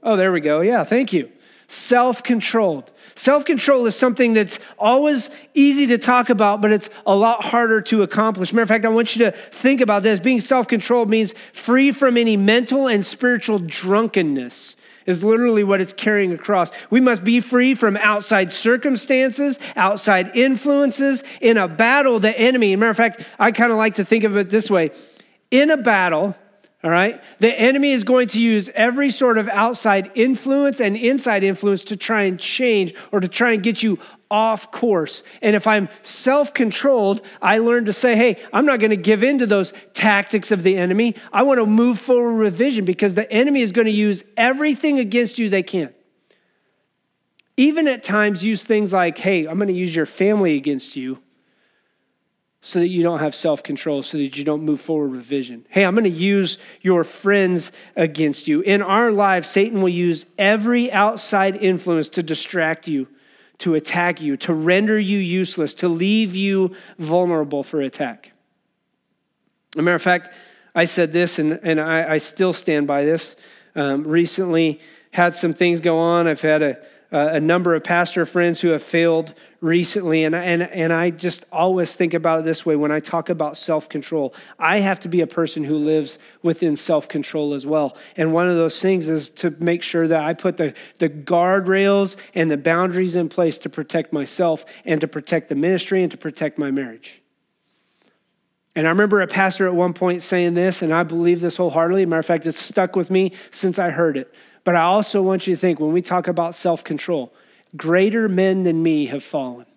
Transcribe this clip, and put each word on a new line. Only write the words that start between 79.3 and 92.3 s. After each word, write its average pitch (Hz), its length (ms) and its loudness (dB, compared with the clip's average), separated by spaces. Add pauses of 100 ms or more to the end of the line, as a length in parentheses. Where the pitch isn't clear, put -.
recently, 165 600 0
and, 156 120 0
and, 175 280 -2
and 165 300 -4
I 165 180 0
just 170 400 -8
always 180 440 -2
think 170 180 -2
about 165 280 0
it 160 40 -6
this 160 220 -4
way 160 100 0
when 147 160 0
I 151 80 -2
talk 160 300 -6
about 156 260 -4
self-control. 156 800 -6 (240)
I 175 220 0
have 196 200 -2
to - 80 -12
be 170 140 0
a 156 40 0
person 160 380 -4
who 151 120 -2
lives 151 420 -2 (240)
within 160 340 -2
self-control 147 800 -4
as 135 120 -10
well. 147 300 -2 (220)
And 160 160 0
one 175 140 2
of 175 80 0
those 160 240 -2
things 185 280 0
is 156 220 -4
to 165 280 -6
make 170 240 -2
sure 165 240 -2
that 160 160 0
I 156 120 -4
put 175 240 -4
the, 156 160 -4 (240)
the 170 100 0
guardrails 190 1080 0 (180)